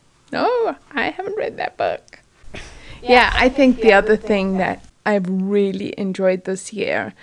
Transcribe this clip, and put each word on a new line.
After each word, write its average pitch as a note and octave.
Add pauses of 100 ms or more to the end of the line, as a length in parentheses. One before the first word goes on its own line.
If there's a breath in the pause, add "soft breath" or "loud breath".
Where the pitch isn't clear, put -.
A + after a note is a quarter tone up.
(320)
"No, A4 (280)
I - (120)
haven't G4
read -
that -
book." F2+ (1000 loud breath)
Yeah, B3 (160)
I C4
think C4
the A3
other G#3
thing F#3+
that - (260)
I've G3+
really G3
enjoyed F#3
this F#3+
year, G#2+